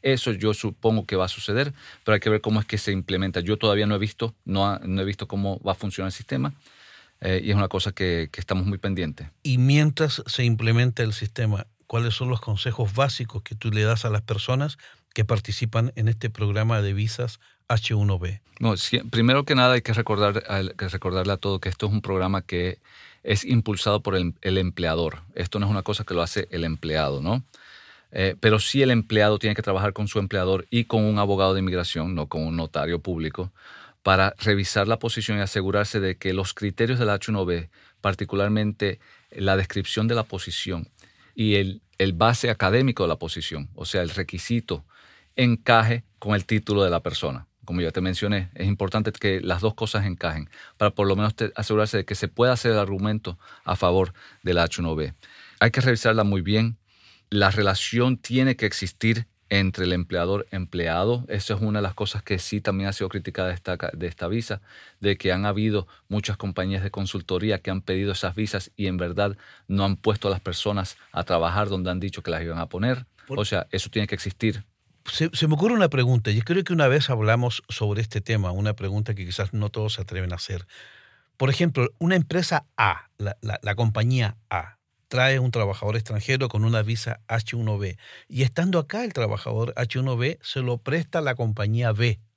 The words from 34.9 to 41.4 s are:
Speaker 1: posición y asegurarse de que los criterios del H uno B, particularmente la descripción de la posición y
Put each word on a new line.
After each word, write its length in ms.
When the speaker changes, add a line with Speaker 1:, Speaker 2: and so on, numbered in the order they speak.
Speaker 1:
posición 380
y 40
asegurarse 600
de 160
que 160
los 200
criterios 460
del 100
H 220
uno 140
B, 240
particularmente 960
la 240
descripción 540
de 60
la 80
posición 680
y 200